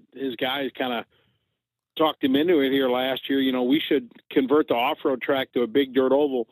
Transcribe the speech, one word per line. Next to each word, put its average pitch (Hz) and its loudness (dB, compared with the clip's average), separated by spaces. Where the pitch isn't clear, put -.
his 127 -8
guys 135 -4
kinda 123 -6
talked 151 0
him 135 2
into 160 4
it 135 2
here 135 2
last 127 -2
year. 139 0
You 131 0
know, 127 0
we 135 2
should 131 -2
convert 147 2
the 147 2
off-road 131 -2
track 135 -2
to 123 0
a 120 -2
big 131 0
dirt 131 2
oval 135 0